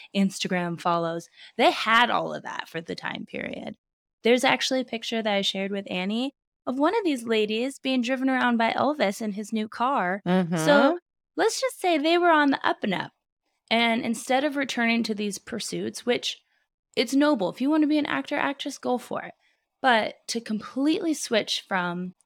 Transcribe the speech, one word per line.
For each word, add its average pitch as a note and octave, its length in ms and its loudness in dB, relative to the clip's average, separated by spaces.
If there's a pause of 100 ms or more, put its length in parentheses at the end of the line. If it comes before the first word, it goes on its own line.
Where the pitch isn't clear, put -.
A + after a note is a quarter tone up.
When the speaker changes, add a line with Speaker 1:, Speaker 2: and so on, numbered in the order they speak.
(140)
Speaker 1:
Instagram F3+ 680 -2
follows. E3+ 480 -2 (280)
They D4 160 4
had A3+ 360 4
all E3 240 -2
of D3 120 -8
that - 240 -10
for E3 120 -8
the E3+ 140 -8
time - 320 -8
period. - 480 -10 (480)
There's B3 220 4
actually C4 360 2
a B3+ 40 -6
picture A3+ 380 -6
that G#3+ 120 0
I G3 60 2
shared G3 320 -2
with G3 180 -6
Annie G#3 440 -4 (320)
of B3+ 120 -2
one D#4+ 180 2
of A4 80 0
these C4+ 200 -2
ladies A3+ 540 0
being C4 240 0
driven C4 260 0
around B3 280 2
by A3+ 160 2
Elvis A#3+ 500 0
in A3 100 -4
his G3+ 200 -8
new G#3+ 160 -2
car. G#3+ 560 -2
So F3 80 -2
Speaker 2:
Mm-hmm. F#3+ 640 4 (400)
Speaker 1:
let's G#4 240 0
just C5 200 -4
say F4 180 2
they D#4+ 200 4
were F4 120 4
on D4 200 6
the - 160 0
up - 160 0
and G3+ 120 -2
up. - 180 -6 (580)
And A3+ 320 2
instead B3+ 420 0
of C#4+ 120 -2
returning A#3 480 0
to A3 100 -2
these G#3 240 -4
pursuits, - 680 -8
which - 320 -2 (560)
it's - 200 0
noble, C4+ 360 4
if - 100 -16
you C4 100 0
want D#4 120 4
to D4 60 2
be D4+ 100 4
an C#4+ 80 0
actor, C#4 300 -4
actress, C#4 420 -4
go B3 200 -2
for - 240 -8
it. - 120 -16 (480)
But A#3 320 2 (140)
to A#3 120 -4
completely C4+ 760 -2
switch - 540 -2
from F3+ 460 -4 (120)